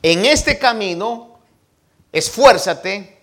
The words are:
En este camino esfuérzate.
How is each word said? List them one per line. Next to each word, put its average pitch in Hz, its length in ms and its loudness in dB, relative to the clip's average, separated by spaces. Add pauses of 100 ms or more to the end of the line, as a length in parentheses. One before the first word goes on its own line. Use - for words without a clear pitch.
En 165 240 2
este 294 320 0
camino 226 800 -4 (760)
esfuérzate. 190 1120 0